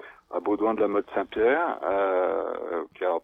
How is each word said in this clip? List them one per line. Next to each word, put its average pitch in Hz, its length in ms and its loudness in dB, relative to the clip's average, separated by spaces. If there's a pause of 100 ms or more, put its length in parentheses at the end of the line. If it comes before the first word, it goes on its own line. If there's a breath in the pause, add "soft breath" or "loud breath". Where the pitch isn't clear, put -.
(320 soft breath)
à, 85 40 -2
à 87 40 -2
Baudouin 104 340 2
de 107 60 0
la 107 80 4
Motte 101 260 0
Saint-Pierre, 117 680 2
euh, 87 1000 0 (140)
qui 90 80 -4
a 87 200 2